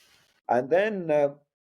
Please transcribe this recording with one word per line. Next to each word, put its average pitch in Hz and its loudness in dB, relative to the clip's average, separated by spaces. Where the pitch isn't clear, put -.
And 123 0
then, 185 0
uh, 143 2